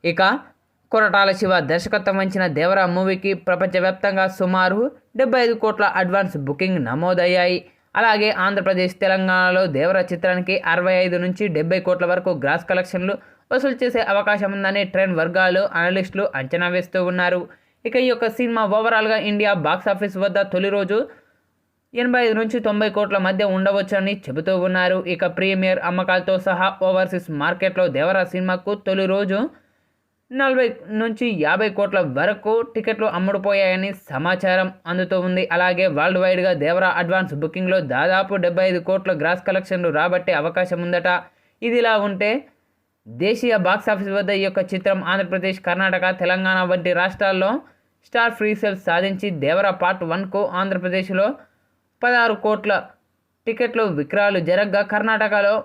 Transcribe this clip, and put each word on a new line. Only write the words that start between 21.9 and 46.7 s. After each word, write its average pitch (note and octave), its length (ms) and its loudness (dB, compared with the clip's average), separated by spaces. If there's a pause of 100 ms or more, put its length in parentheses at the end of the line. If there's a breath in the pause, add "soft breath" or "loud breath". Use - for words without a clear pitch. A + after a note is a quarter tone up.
ఎనభై B3 300 2
ఐదు A3 140 2
నుంచి A3+ 220 -2
తొంభై G#3+ 300 0
కోట్ల G#3 280 0
మధ్య F#3+ 260 2
ఉండవచ్చని G3 680 0
చెబుతూ D#3+ 380 -4 (140)
ఉన్నారు. F#3 400 2
ఇక F3 180 -2 (120)
ప్రీమియర్ F#3 520 0
అమ్మకాలతో F#3 500 0
సహా F#3 280 0 (160)
ఓవర్సీస్ F#3 480 0
మార్కెట్లో F3+ 580 0
దేవరా E3+ 360 0
సినిమాకు F#3 500 -4
తొలి F#3+ 320 -2
రోజు F#3+ 320 0 (920 soft breath)
నలభై C4 360 2 (340)
నుంచి A3+ 260 -2 (160)
యాభై D#3+ 340 2
కోట్ల G3 220 0 (180)
వరకు G3+ 360 0 (100)
టికెట్లు A3 440 -4
అమ్ముడుపోయాయని F#3+ 840 0 (200)
సమాచారం F#3 580 0 (180)
అందుతూ F3+ 340 -2
ఉంది. F#3 320 0
అలాగే F3+ 340 2
వరల్డ్ F3 380 0
వైడ్గా F#3 280 2
దేవరా F3 380 2 (100)
అడ్వాన్స్ F3+ 340 -2
బుకింగ్లో F3+ 460 -2
దాదాపు F3+ 540 0
డెబ్బై F3 340 0
ఐదు F3+ 200 0
కోట్ల F#3+ 320 0
గ్రాస్ F3 260 -2
కలెక్షన్లు F#3 520 -2
రాబట్టే F3+ 340 0
అవకాశం E3+ 500 -2
ఉందట. F3 260 -2 (540 soft breath)
ఇదిలా A#3 320 2 (140)
ఉంటే G3+ 220 -2 (760)
దేశీయ G#3+ 500 0
బాక్సాఫీస్ G3 600 0
వద్ద G3 120 -2
ఈ G3 140 0
యొక్క F#3+ 160 -2 (140)
చిత్రం F#3+ 300 0
ఆంధ్రప్రదేశ్, F#3 600 -2
కర్ణాటక, F#3 380 0 (140)
తెలంగాణ F#3 400 0 (120)